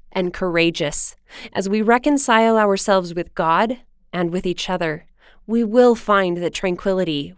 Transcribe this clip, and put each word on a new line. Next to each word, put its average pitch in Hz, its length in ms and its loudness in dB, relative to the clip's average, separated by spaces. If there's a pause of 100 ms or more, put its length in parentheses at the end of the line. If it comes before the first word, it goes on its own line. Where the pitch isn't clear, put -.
(120)
and 180 220 -4
courageous, 170 800 -2 (380)
as 180 120 -2
we 208 140 0
reconcile 226 800 2
ourselves 196 560 2
with 175 200 -8
God 190 440 0 (340)
and 175 180 -2
with 180 140 -4
each 180 240 -6
other, 165 380 -4 (400)
we 233 180 0
will 240 300 4
find 196 420 0
the 175 140 -4
tranquility 180 880 -2